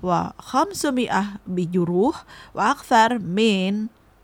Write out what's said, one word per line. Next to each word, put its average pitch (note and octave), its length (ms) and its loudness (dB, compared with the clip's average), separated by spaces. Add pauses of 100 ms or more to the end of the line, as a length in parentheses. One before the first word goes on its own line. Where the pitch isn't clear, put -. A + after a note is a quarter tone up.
وخمسمائة B3 1200 -2 (220)
بجروح، F3+ 800 0 (300)
وأكثر A3+ 640 2
من G3+ 680 0 (380)